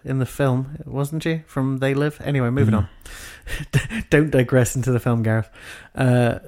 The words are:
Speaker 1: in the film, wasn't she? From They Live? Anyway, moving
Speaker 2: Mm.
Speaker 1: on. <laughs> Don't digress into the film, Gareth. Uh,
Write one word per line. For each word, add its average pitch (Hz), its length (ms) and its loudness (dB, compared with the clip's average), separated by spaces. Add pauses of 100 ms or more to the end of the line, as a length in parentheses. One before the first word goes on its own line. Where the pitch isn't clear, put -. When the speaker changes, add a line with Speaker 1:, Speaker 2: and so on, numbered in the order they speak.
Speaker 1:
in 135 160 -2
the 123 60 0
film, 135 580 -2
wasn't 143 400 -4
she? 160 220 -2
From 135 320 -2
They 135 160 0
Live? 147 300 -2
Anyway, 131 260 0
moving 120 240 4
Speaker 2:
Mm. 107 40 2
Speaker 1:
on. - 1300 -4
<laughs> - 60 -6
Don't 151 200 4
digress 127 460 2
into 127 160 0
the 120 80 2
film, 117 240 0
Gareth. 110 260 0 (460)
Uh, 123 520 2